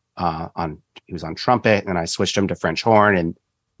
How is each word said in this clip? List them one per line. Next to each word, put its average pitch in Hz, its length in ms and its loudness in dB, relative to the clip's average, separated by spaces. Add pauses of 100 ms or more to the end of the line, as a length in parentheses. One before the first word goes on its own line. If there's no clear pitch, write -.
(160)
uh, 82 400 -4
on, 80 240 -8 (260)
he - 60 -16
was 80 100 -10
on 80 120 -8
trumpet, 110 520 2
and 92 120 -2
I 85 80 -2
switched - 300 -2
him 98 120 2
to 90 80 -4
French 82 260 -4
horn, 104 340 4
and 85 200 -2 (440)